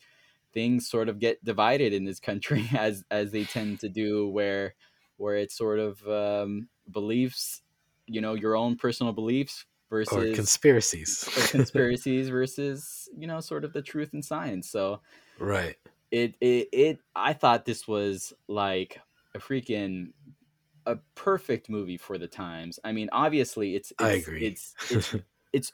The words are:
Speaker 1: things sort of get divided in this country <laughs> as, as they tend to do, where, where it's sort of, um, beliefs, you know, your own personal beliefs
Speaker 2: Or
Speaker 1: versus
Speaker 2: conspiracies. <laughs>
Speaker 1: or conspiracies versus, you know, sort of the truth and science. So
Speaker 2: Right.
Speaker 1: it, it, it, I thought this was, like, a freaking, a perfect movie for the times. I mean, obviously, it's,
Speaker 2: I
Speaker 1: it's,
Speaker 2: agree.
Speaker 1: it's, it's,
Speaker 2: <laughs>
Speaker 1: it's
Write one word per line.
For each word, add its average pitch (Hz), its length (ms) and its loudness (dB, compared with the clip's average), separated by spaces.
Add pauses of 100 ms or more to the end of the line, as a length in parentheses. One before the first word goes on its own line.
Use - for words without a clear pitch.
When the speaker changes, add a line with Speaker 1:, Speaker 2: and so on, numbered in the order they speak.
(540)
Speaker 1:
things 117 360 2
sort 113 200 2
of 104 100 -6
get 117 240 0
divided 113 500 4
in 98 120 0
this 95 140 -6
country 110 500 -2
<laughs> 127 80 2
as, 107 340 0
as 104 200 0
they 107 120 -2
tend 104 380 -4
to 107 80 -6
do, 104 400 0
where, 98 440 -2 (440)
where 104 180 -2
it's 104 200 -2
sort 107 240 0
of, 104 280 -4
um, 104 600 -2 (200)
beliefs, 113 720 -2 (460)
you 110 140 -4
know, 110 120 -2
your 110 220 2
own 120 220 2
personal 120 360 0
beliefs 117 520 -2 (260)
Speaker 2:
Or 110 80 0
Speaker 1:
versus 110 360 2
Speaker 2:
conspiracies. 110 920 4
<laughs> - 100 -2
Speaker 1:
or 120 120 4
conspiracies 131 800 2
versus, 135 880 -2
you 156 120 -10
know, 165 140 -6
sort 151 240 -6
of 151 80 -12
the 151 100 -4
truth 151 300 -6
and 147 120 -6
science. 143 460 -6
So 101 300 -2 (360)
Speaker 2:
Right. 95 380 -2 (340)
Speaker 1:
it, 117 320 2
it, 123 300 4
it, 147 280 4 (160)
I 117 180 0
thought 120 320 4
this - 220 -4
was, 101 460 -2 (140)
like, 95 520 -2 (360)
a 110 40 -12
freaking, 101 760 -4 (720)
a 117 120 -2 (180)
perfect 185 540 -2
movie 95 280 -4
for 95 200 -8
the 85 100 -6
times. 85 560 -12
I 110 100 -4
mean, 110 180 -4
obviously, 123 640 2
it's, - 240 -6
Speaker 2:
I 110 140 4
Speaker 1:
it's, 87 140 0
Speaker 2:
agree. 80 180 -4
Speaker 1:
it's, - 300 -8 (140)
it's, 110 260 0 (180)
Speaker 2:
<laughs> - 200 -8
Speaker 1:
it's 139 200 -2